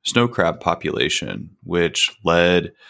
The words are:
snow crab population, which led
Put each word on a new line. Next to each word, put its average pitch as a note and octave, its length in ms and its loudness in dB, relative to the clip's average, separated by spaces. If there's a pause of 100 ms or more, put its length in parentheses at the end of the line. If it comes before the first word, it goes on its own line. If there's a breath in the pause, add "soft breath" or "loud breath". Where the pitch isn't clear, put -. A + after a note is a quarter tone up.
snow A#2+ 260 2
crab F2 320 0
population, - 880 -4 (120)
which E2+ 640 -2
led E2+ 480 2 (180 soft breath)